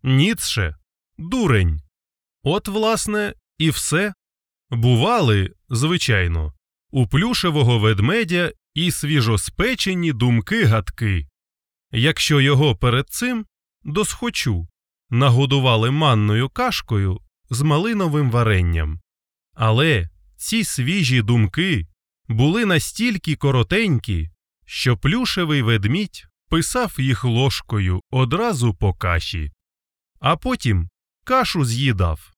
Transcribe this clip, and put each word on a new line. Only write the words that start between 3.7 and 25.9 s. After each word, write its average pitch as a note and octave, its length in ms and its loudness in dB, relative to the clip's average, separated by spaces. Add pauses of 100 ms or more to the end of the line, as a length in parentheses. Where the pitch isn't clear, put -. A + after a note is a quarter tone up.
Бували, A#2+ 840 2 (160)
звичайно, F#2+ 840 0 (380)
у C3 160 2
плюшевого D3 720 2
ведмедя E3 720 0 (220)
і E3+ 180 0
свіжоспечені D#3 1200 -2
думки-гадки. A2+ 1120 0 (640)
Якщо C#3+ 500 0
його C#3 340 4
перед B2+ 340 0
цим, A#3+ 360 -4 (380)
досхочу, D3 840 -4 (420)
нагодували B2+ 840 2
манною A#2+ 580 2
кашкою G#2 720 -2 (280)
з A#2+ 120 -4
малиновим D#3 680 0
варенням. F2 680 0 (520)
Але A2+ 560 0 (260)
ці A3 280 -4
свіжі C3 580 0
думки A#2 680 0 (400)
були D3+ 380 2
настільки F#3 680 -2
коротенькі, C3 960 -2 (360)
що - 320 -2
плюшевий E3 640 0
ведмідь A#2 640 -2 (240)